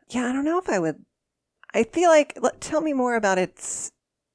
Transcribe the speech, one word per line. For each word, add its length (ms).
Yeah, 180
I 40
don't 140
know 120
if 120
I 100
would, 240
I 80
feel 260
like, 320
l-, 80
tell 220
me 120
more 220
about 220
its 540